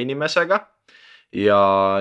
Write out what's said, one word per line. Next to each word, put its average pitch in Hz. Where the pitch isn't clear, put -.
inimesega 156
ja 101